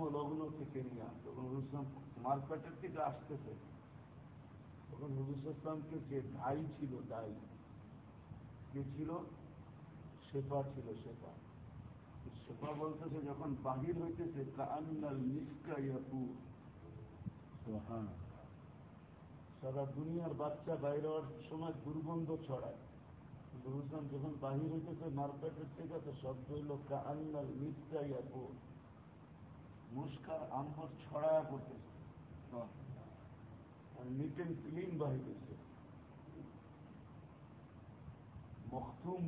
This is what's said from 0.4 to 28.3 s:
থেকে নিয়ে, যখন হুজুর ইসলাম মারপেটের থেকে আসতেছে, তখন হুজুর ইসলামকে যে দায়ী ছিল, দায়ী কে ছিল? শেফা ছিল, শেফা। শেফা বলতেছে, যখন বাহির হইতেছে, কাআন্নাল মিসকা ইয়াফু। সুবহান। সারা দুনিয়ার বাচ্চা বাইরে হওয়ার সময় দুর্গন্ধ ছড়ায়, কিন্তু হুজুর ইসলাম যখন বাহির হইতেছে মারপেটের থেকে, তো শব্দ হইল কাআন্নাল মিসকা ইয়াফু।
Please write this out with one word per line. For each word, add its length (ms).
থেকে 300
নিয়ে, 200
যখন 240
হুজুর 180
ইসলাম 200
মারপেটের 580
থেকে 160
আসতেছে, 420
তখন 300
হুজুর 180
ইসলামকে 400
যে 100
দায়ী 280
ছিল, 160
দায়ী 220
কে 100
ছিল? 160
শেফা 320
ছিল, 140
শেফা। 300
শেফা 280
বলতেছে, 360
যখন 220
বাহির 360
হইতেছে, 380
কাআন্নাল 600
মিসকা 440
ইয়াফু। 360
সুবহান। 420
সারা 260
দুনিয়ার 440
বাচ্চা 340
বাইরে 260
হওয়ার 180
সময় 260
দুর্গন্ধ 440
ছড়ায়, 340
কিন্তু 260
হুজুর 120
ইসলাম 180
যখন 180
বাহির 300
হইতেছে 320
মারপেটের 580
থেকে, 280
তো 60
শব্দ 320
হইল 160
কাআন্নাল 600
মিসকা 400
ইয়াফু। 320